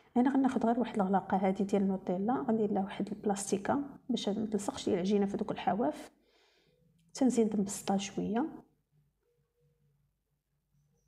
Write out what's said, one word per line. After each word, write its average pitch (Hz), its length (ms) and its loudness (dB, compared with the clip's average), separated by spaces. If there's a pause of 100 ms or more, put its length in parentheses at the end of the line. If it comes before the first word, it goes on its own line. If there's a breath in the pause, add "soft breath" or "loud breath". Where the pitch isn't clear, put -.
(160 soft breath)
هنا 247 140 6
غناخذ 262 360 2
غير 240 140 2
واحد - 160 -2
الغلاقه 190 420 2
هادي 196 260 2
ديال 196 180 2
النوتيلا، 190 520 0
غندير 220 380 0
لها 196 120 2
واحد 196 240 -4
البلاستيكه 202 760 -2 (260)
باش 220 200 -2
ما 214 160 -2
تلصقش - 420 -4
لي 208 60 2
العجينه 202 320 2
في 202 120 -4
دوك 208 140 -4
الحواف. - 600 -2 (1000 soft breath)
تنزيد 226 460 2
نبسطها 196 380 -2
شويه 196 480 -2 (2500)